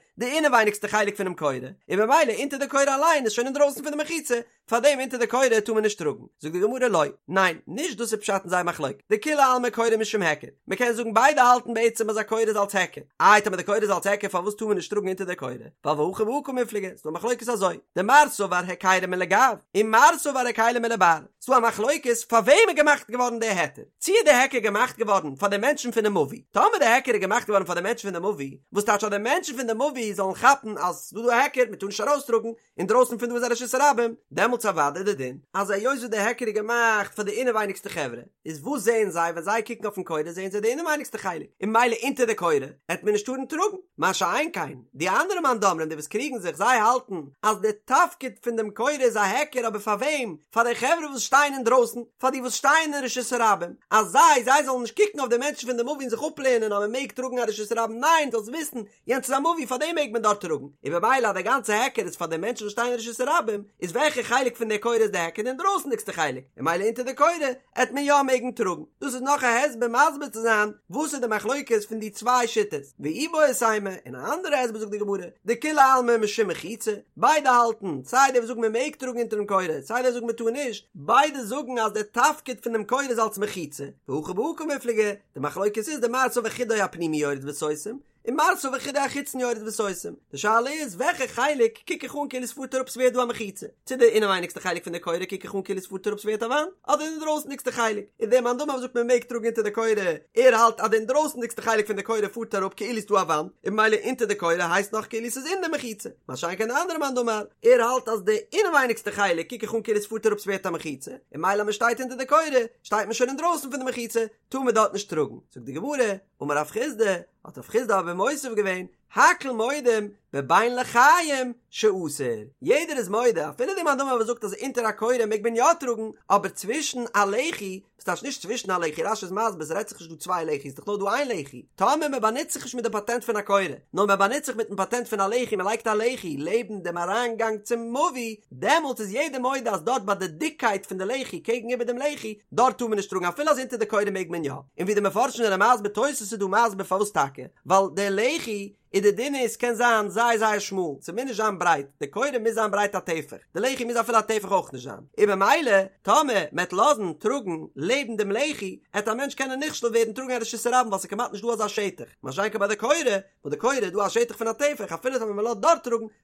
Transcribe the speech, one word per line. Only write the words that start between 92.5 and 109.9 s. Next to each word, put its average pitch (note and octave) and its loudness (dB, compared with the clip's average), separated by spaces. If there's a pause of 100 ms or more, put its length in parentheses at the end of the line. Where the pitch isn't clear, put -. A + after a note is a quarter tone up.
פוטער C4 -6
אויף, B3+ -8
ווער B3+ 4
דו B3 0
אמ A#3 -4
חיצן. - -10 (180)
צו C4 -8
דער A#3 8
אינעווייניגסטע G3 2
חלק F3 -4
פון E3+ -10
דער E3+ -8
כוהרה F3 -2
קוק F#3+ -10
איך F#3+ -10
אן F#3+ -2
קען F#3+ -6
עס F#3 -10
פוטער F#3+ -6
אויף, G3+ -10
ווער G#3+ -2
דא A3+ -4
ווארן. D4 0 (160)
אדער D4+ 0
אין D#4+ -8
דער D#4 -8
דרויסניקסטע D4 -4
חלק. A3 -2 (140)
אין A3 -2
דעם B3 4
מאן B3 0
דאמר C#4+ -4
זאגט B3 -8
מען, A#3 0
מעג A#3+ 4
טראג A#3 -6
אינטער A3+ 0
דער G#3 -2
כוהרה. G#3 0 (220)
ער A#3+ 8
האלט A3+ 4
אן G#3+ 0
דער A3 4
דרויסניקסטע B3 -2
חלק A3 0
פון G#3 -4
דער G3 -6
כוהרה G#3+ -2
פוטער G#3+ -4
אויף, F#3+ -4
כאילו A3+ -4
עס G#3 -6
דא G3+ 0
ווארן. E3 2 (160)
אין F#3+ -4
מיילע G#3+ 4
אינטער A#3+ -2
דער G3 -2
כוהרה E3+ 0
הייסט G3+ -2
נאך, A3 -4
כאילו A3+ -6
עס A#3+ -6
איז C4 -10
אין F#4 -2
דער E4+ -2
מחיצה. C4 -6 (200)
ווארשeinlich E3+ -6
קיין A3 -2
אנדערער E4 -2
מאן C#4 -2
דאמר. A3+ 0 (200)
ער A#3+ 8
האלט, B3 0
אז A3 -2
דער G#3+ 2 (180)
אינעווייניגסטע C#4+ 2
חלק F3 0
קוק A3+ -8
איך A3 -8
אן A3+ -2
קען A3 -2